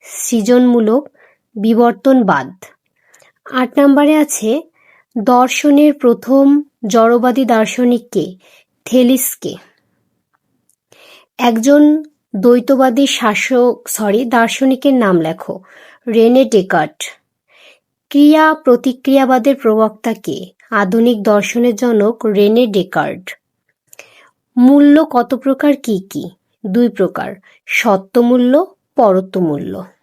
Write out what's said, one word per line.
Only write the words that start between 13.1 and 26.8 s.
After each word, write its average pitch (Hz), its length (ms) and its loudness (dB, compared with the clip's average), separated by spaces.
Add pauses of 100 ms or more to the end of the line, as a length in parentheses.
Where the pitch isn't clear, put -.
সরি, 220 380 -4
দার্শনিকের 262 680 0
নাম 196 280 2
লেখো। 165 400 -8 (460)
রেনে 233 380 2
ডেকার্ট। 185 760 -4 (880)
ক্রিয়া 311 440 4
প্রতিক্রিয়াবাদের 262 1000 0
প্রবক্তা 220 580 -2
কে? 185 320 -10 (240)
আধুনিক 220 540 0
দর্শনের 214 520 0
জনক 226 500 -2
রেনে 214 420 0
ডেকার্ট। 175 720 -6 (1160)
মূল্য 285 540 4
কত 240 240 -2
প্রকার, 269 400 -2
কি 196 340 -6
কি? 175 200 -10 (360)
দুই 226 240 0